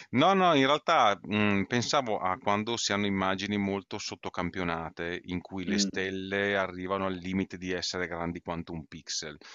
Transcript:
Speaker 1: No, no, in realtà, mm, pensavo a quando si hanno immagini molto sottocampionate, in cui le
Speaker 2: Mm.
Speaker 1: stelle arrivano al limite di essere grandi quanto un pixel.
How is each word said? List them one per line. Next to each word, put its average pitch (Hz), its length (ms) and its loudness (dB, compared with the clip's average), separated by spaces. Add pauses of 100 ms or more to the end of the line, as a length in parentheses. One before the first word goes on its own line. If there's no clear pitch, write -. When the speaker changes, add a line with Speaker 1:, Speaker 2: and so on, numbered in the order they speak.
Speaker 1:
No, 156 220 6
no, 180 220 6
in 135 100 6
realtà, 135 560 4
mm, 101 440 2
pensavo 120 540 0
a 92 200 -2
quando 107 400 0
si - 160 0
hanno 101 100 2
immagini 98 540 0
molto 98 400 -2
sottocampionate, 87 1300 -6
in 90 180 -4
cui 95 240 -8
le 92 80 -2
Speaker 2:
Mm. 104 40 2
Speaker 1:
stelle 95 800 -2
arrivano 92 480 -2
al 92 100 -2
limite 92 440 -2
di 92 140 -4
essere 90 340 -4
grandi 85 340 -6
quanto 85 320 -8
un 80 140 -10
pixel. 76 500 -10 (180)